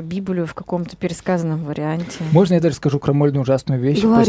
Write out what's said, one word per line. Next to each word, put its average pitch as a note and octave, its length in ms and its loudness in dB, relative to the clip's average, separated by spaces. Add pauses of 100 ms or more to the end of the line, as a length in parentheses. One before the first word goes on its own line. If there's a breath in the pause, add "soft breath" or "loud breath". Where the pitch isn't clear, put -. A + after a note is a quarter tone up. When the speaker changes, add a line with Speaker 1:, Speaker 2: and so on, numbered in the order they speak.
Speaker 1:
Библию F3+ 420 -4
в D#3 80 -10
каком-то F3 440 -6
пересказанном E3+ 680 -2
варианте? D3+ 540 -6 (160)
Speaker 2:
Можно F3+ 220 6
я F3 40 4
даже D#3+ 160 0
скажу C#3+ 240 0
крамольную C#3+ 440 2
ужасную C3 360 0
вещь? C#3+ 220 2
Speaker 3:
Говори, A3+ 280 4